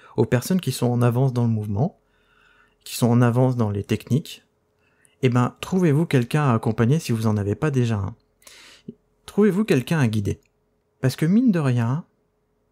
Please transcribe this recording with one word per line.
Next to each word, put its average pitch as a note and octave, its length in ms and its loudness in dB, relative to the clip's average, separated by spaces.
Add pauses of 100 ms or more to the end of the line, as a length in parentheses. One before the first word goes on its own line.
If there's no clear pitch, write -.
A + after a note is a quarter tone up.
(180)
aux B2 80 4
personnes D3+ 360 0
qui C3 100 -6
sont B2+ 160 -2
en A#2+ 140 0
avance B2 320 2
dans A#2+ 100 0
le A#2 60 0
mouvement, G#2+ 500 -2 (840)
qui - 120 -14
sont B2 120 0
en A#2+ 140 4
avance B2+ 340 2
dans A2+ 140 -2
les G2+ 140 -4
techniques. - 600 -4 (800)
Eh C3 80 2
ben, B2 320 0
trouvez-vous E3+ 440 0
quelqu'un C#3+ 440 0
à A#2+ 40 2
accompagner A#2 460 0
si - 120 -6
vous A2+ 160 -2
en G#2+ 100 2
avez G2+ 180 -2
pas D#3 160 -2
déjà A#2+ 240 0
un. G2+ 200 -6 (1120)
Trouvez-vous G#3 400 2
quelqu'un D#3+ 340 0
à C3 80 2
guider. G#2 320 -4 (600)
Parce C3 160 -2
que - 100 -2
mine A3 260 4
de F3 80 2
rien, B2+ 460 0 (680)